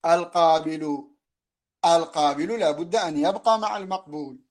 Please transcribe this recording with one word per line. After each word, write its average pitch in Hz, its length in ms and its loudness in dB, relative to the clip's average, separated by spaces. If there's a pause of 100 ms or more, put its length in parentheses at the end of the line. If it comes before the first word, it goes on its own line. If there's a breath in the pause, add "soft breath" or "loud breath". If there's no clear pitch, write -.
القابل، 160 1040 0 (720)
القابل 165 760 2
لا 160 100 2
بد 170 260 -4
أن 165 200 -2
يبقى 196 420 0
مع 214 180 -4
المقبول. 151 640 -10 (120)